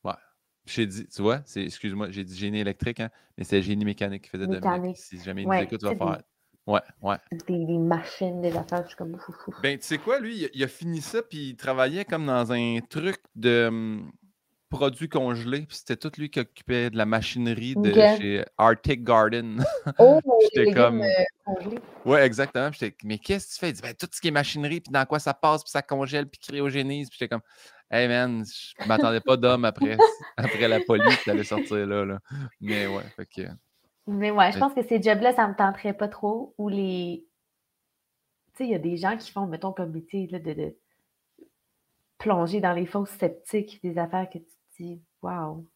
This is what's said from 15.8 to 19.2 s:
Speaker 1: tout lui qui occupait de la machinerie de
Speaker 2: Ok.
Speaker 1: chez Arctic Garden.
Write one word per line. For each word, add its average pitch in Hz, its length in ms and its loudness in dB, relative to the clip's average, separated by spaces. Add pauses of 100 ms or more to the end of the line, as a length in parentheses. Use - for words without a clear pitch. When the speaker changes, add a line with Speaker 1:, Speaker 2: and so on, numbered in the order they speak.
Speaker 1:
tout 151 220 -8
lui 147 120 -8
qui - 80 -4
occupait 120 520 -2
de 110 60 -6
la 107 100 2
machinerie 117 680 -2
de 208 160 2
Speaker 2:
Ok. 208 300 8
Speaker 1:
chez 101 240 -2 (140)
Arctic 113 440 4
Garden. 113 600 4 (200)